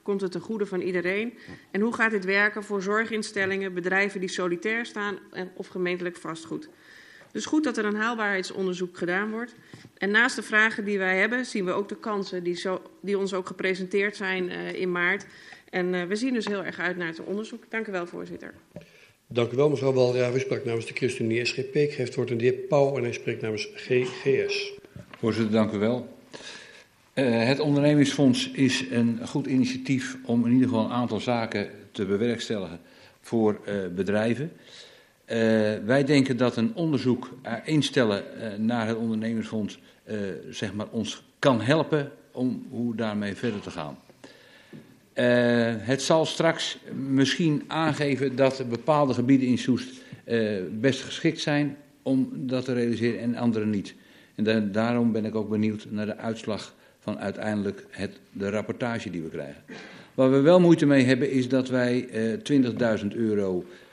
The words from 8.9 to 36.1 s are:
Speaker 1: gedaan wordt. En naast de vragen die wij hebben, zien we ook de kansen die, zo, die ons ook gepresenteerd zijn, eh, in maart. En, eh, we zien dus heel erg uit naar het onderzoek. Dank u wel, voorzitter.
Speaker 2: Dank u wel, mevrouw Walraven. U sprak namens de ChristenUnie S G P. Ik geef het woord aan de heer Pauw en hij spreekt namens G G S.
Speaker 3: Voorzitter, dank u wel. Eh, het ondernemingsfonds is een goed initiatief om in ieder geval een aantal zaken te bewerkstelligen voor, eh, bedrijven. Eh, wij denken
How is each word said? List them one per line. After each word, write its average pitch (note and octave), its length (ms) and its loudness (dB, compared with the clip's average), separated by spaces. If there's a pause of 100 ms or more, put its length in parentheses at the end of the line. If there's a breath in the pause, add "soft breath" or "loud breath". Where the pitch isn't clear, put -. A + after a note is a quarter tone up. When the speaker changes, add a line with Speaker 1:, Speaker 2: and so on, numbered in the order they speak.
Speaker 1:
gedaan F#3 320 -2
wordt. A#3 240 -8 (440 loud breath)
En G3 120 -2
naast A#3 260 4
de A3 60 -6
vragen A3 420 2
die G3+ 140 0
wij F#3 200 2
hebben, A3+ 260 2
zien G#3+ 200 -4
we F3+ 80 0
ook G3+ 160 -2
de G#3 80 -8
kansen G3 460 -6
die, F3 140 -4
zo, F#3 260 -4 (180)
die G3 180 -2
ons G3 160 -2
ook F#3 120 -4
gepresenteerd F#3+ 680 -2
zijn, F#3 340 -2
eh, F3 300 -6
in F3+ 120 -2
maart. F3 340 0 (440 loud breath)
En, F3+ 240 -2
eh, F3+ 100 -2
we F#3 120 -4
zien B3+ 180 -2
dus A3 120 -2
heel G3+ 180 -4
erg - 140 -8
uit F3+ 180 -2
naar F3 120 -4
het E3 160 -10
onderzoek. G#3+ 440 -8
Dank A3+ 180 -4
u G#3 60 -10
wel, F3 140 -4
voorzitter. F3 480 -12 (760 loud breath)
Speaker 2:
Dank A#2 220 0
u A#2+ 40 -4
wel, D3 140 4
mevrouw C3+ 220 0
Walraven. B2 440 4
U C3 40 2
sprak B2 240 -4
namens A2+ 220 -2
de - 80 -12
ChristenUnie A#2 500 0
S A#2 80 -2
G - 180 -6
P. - 40 -14
Ik D3 180 2
geef B2+ 140 -4
het A#2+ 80 -10
woord A#2+ 160 -2
aan A#2+ 60 0
de A2+ 80 -2
heer B2+ 80 6
Pauw C#3 440 2
en B2 60 -2
hij A#2+ 100 -2
spreekt A2+ 300 -6
namens A2 320 -4
G - 120 -16
G B2+ 640 0
S. - 220 -4 (460)
Speaker 3:
Voorzitter, A2 340 0
dank G#2+ 200 2
u G#2 60 -2
wel. A#2 400 -2 (960 loud breath)
Eh, A#2 340 2
het C#3 140 2
ondernemingsfonds C#3+ 880 4
is - 400 2
een A#2 360 0
goed C#3 200 -4
initiatief - 800 0
om A#2+ 220 2
in A#2+ 60 4
ieder B2+ 160 6
geval A2 160 2
een A2 60 -4
aantal A2+ 300 -2
zaken A2+ 500 -2 (220)
te G#2+ 120 -2
bewerkstelligen G2+ 760 -2 (400 loud breath)
voor, G#2+ 440 2
eh, G2+ 100 -4 (200)
bedrijven. G#2+ 580 0 (720 loud breath)
Eh, A#2 140 -2 (460)
wij C3+ 200 4
denken C3+ 320 4